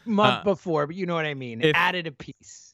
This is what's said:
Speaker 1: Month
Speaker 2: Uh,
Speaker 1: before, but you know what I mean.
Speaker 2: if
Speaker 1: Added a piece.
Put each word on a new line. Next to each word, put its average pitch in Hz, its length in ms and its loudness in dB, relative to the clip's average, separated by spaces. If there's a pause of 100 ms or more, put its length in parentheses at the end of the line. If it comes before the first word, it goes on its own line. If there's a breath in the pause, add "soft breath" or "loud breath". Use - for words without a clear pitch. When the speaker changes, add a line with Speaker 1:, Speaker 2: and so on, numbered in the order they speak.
Speaker 1:
Month 208 260 4
Speaker 2:
Uh, 113 120 -2
Speaker 1:
before, 160 440 0
but 170 80 -12
you 190 100 -4
know 175 100 -2
what 160 100 -2
I 147 80 -4
mean. 120 280 -8
Speaker 2:
if 156 140 4
Speaker 1:
Added 180 320 0
a 151 40 -6
piece. - 640 -20